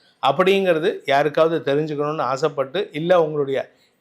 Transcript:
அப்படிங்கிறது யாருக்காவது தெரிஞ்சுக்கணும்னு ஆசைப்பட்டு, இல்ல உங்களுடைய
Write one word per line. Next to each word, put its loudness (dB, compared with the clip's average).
அப்படிங்கிறது 2
யாருக்காவது 2
தெரிஞ்சுக்கணும்னு -4
ஆசைப்பட்டு, -4
இல்ல 2
உங்களுடைய -4